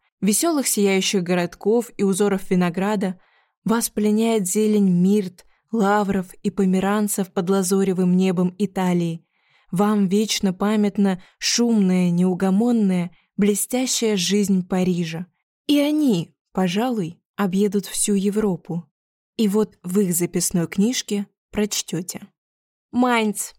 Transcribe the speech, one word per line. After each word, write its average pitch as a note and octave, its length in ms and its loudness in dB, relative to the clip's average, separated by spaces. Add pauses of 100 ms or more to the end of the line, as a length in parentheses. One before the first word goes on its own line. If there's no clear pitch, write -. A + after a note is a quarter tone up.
(200)
веселых C4 480 0
сияющих F#3+ 560 0
городков F3+ 720 -2
и G3+ 80 -4
узоров G3 440 0
винограда. F#3 720 -2 (440)
Вас A3+ 260 0
пленяет G#3+ 560 0
зелень G#3 420 2
мирт, F#3 580 2 (260)
лавров G3 600 0 (120)
и G3+ 60 -2
померанцев G3 840 0
под F#3+ 180 -2
лазоревым F#3 640 2
небом F#3 420 0
Италии. F3 680 -2 (460)
Вам G3+ 340 2
вечно G3+ 460 0
памятна G3+ 680 0 (180)
шумная, F#3+ 720 2
неугомонная, F#3 1000 0 (260)
блестящая G#3+ 800 0
жизнь F#3 480 0
Парижа. F3 640 -2 (400)
И D4 140 2
они, C#4+ 560 0 (160)
пожалуй, F#3+ 680 -2 (140)
объедут G3+ 520 0
всю - 280 -2
Европу. G3 720 -2 (480)
И A3 120 2
вот G#3 340 0
в F3+ 160 -2
их F3+ 160 2
записной E3+ 540 -2
книжке G3+ 580 -2 (240)
прочтете. - 800 -6 (640)
"Майнц, A#3 680 0